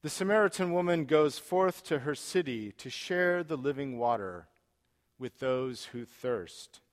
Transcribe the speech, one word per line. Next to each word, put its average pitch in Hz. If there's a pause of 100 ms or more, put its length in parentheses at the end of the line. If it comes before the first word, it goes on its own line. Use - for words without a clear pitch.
The 151
Samaritan 190
woman 175
goes 151
forth 185
to 147
her 143
city 123
to -
share 175
the 156
living 135
water 98 (720)
with 127
those 131
who 120
thirst. - (100)